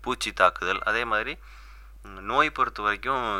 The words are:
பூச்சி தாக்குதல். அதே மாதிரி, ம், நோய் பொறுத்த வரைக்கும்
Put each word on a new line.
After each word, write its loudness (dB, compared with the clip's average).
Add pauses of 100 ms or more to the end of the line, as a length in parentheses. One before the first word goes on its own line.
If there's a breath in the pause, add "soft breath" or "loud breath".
பூச்சி -2
தாக்குதல். 4
அதே 2
மாதிரி, 0 (720 loud breath)
ம், -14
நோய் 4
பொறுத்த 0
வரைக்கும் 0 (160)